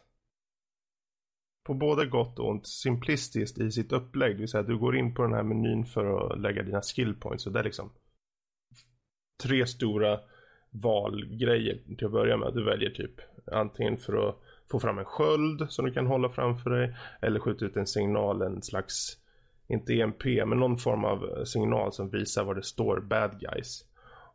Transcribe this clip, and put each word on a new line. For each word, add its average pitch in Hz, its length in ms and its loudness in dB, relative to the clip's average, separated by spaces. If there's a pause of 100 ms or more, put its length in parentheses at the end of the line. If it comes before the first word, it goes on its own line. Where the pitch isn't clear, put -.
(1700)
på 143 60 -2
både 147 320 2
gott 120 340 0
och 113 100 0
ont, 107 180 -4
simplistiskt 123 920 0
i 110 140 0
sitt 110 200 -2
upplägg. 123 440 0
Det 98 40 -8
vill 110 80 -4
säga 107 140 0
att 104 60 -2
du 117 100 0
går 123 200 2
in 120 180 0
på 123 60 0
den 117 120 2
här 110 100 2
menyn 110 420 2
för 101 460 0
att - 80 -4
lägga 101 240 0
dina 101 180 -2
skill 113 340 -2
points, - 320 -6
och 98 60 -6
det 113 60 2
är 110 40 0
liksom - 280 -6 (1500)
tre 127 240 4
stora 107 520 2 (640)
valgrejer 110 1120 0
till - 80 -4
att 104 60 0
börja 113 260 4
med. 123 160 -2
Du 117 120 0
väljer 104 240 0
typ - 240 -8 (380)
antingen 110 460 0
för 104 320 0
att - 80 -6 (340)
få 123 80 0
fram 104 200 0
en 98 60 -4
sköld 151 680 2
som 135 140 -2
du 127 80 0
kan 131 140 2
hålla 127 220 2
framför 120 400 0
dig, 123 260 2 (260)
eller 107 180 2
skjuta 110 260 -2
ut 98 120 -4
en 98 100 0
signal, 101 540 2
en 95 200 -2
slags, - 560 -4 (520)
inte 117 240 0
E 117 80 4
M 107 120 2 (100)
P, 117 220 2
men 113 140 2
någon 123 180 4
form 110 280 0
av 104 400 -2
signal 110 480 0
som 98 160 -6
visar 104 340 0
var 98 120 -2
det 95 80 -6
står 104 360 0
bad 101 400 0
guys. - 460 -8 (480)